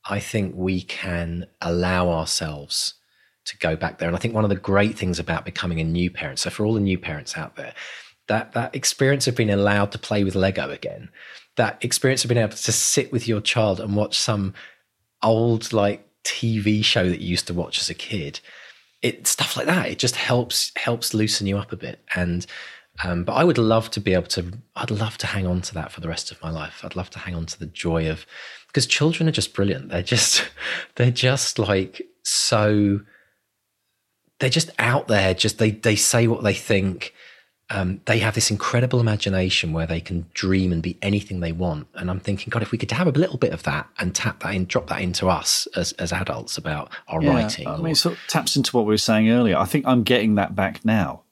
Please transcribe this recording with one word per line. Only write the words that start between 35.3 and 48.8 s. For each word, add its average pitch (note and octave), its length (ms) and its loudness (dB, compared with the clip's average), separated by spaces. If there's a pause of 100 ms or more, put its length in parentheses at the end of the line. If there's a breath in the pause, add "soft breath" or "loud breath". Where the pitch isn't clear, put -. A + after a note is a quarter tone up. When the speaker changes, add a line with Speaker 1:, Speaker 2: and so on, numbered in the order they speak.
Speaker 1:
Just, - 240 0
they, A2 120 4
they G#2+ 260 2
say A#2 300 4
what A2+ 160 0
they G2+ 120 2
think. F#2+ 600 0 (540 loud breath)
Um, G2 360 -2
they A2+ 160 2
have G#2+ 160 2
this A2+ 140 2
incredible B2 500 2
imagination F#2+ 720 2
where E2 160 0
they E2 120 -2
can F2 340 -6
dream F#2+ 380 2
and E2 100 0
be E2+ 200 -4
anything G2+ 380 0
they E2 120 -2
want. E2 420 -4
And F2+ 160 -6
I'm F#2 100 -4
thinking, G2+ 300 -4
God, G#2+ 120 -2
if - 80 -6
we A#2+ 80 -2
could - 140 -4
have E3+ 160 2
a C#3 40 2
little D#3+ 260 0
bit - 140 2
of - 120 -10
that D3 240 -4 (100)
and F2+ 160 -2
tap - 260 -2
that F2+ 140 -4
in, F#2 120 0
drop - 220 -2
that - 120 -4
into F2+ 280 0
us - 460 0
as, F2 180 -2
as F2 200 -4
adults - 460 -4
about - 340 -6 (160 loud breath)
our D#3+ 140 -2
Speaker 2:
Yeah, C#3+ 80 4
Speaker 1:
writing A2+ 360 0
Speaker 2:
I - 80 -4
Speaker 1:
or - 40 -6
Speaker 2:
mean, E3 140 -2
it D3 40 2
sort E3+ 200 2
of - 120 -18
taps C#3 280 0
into C3 200 2
what A2+ 100 4